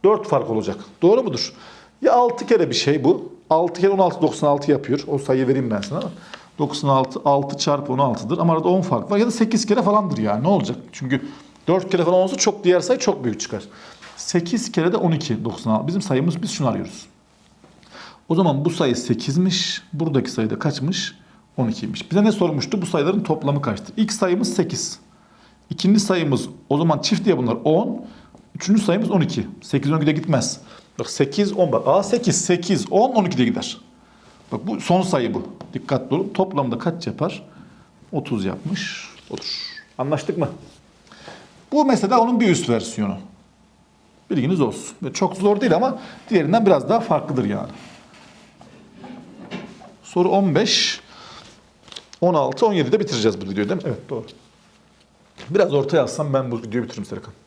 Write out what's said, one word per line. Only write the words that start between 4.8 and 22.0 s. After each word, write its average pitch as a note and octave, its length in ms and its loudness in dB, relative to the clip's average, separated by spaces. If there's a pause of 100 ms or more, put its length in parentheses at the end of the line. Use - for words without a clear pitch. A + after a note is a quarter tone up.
O C#3+ 120 -4
sayıyı C3 300 0
vereyim C3 220 0
ben G#2 100 -2
sana. C#3+ 220 -6 (560)
Doksan C#3+ 300 -2
altı, C3+ 360 2
altı C#3+ 340 2
çarpı C#3+ 340 0
on C3 60 0
altıdır. B2 400 0
Ama E3+ 140 4
arada E3 160 2
on F#3 140 4
fark - 280 -2
var. G3+ 80 2
Ya A3+ 80 4
da A#3+ 40 0
sekiz A3 360 0
kere G#3 160 2
falandır F#3+ 360 2
yani. G#2+ 240 0
Ne D#3+ 60 2
olacak? B2 280 2 (160)
Çünkü C3+ 300 -4 (460)
dört F#3 220 2
kere E3+ 140 2
falan F3+ 140 4
olsa F#3+ 180 2
çok, G3+ 280 0
diğer F3 160 6
sayı B3 180 0
çok C#3+ 260 -2
büyük A2 160 -2
çıkar. - 220 -8 (540)
Sekiz - 560 -2
kere F3 200 2
de A3+ 40 0
on E3+ 160 2
iki, A2+ 320 -2
doksan A2+ 260 -4
altı. A2 160 2
Bizim F3+ 160 -2
sayımız, D#3 400 0
biz A3 80 -6
şunu C3+ 180 -2
arıyoruz. - 380 -6 (1200)
O E3+ 60 0
zaman D3+ 300 2
bu F3 60 2
sayı C#3+ 260 0
sekizmiş, - 880 -2 (100)
buradaki D3 380 0
sayı A2 200 -2
da G#2+ 80 -4
kaçmış? - 560 -2 (420)
On B2 120 0
ikiymiş. - 420 -8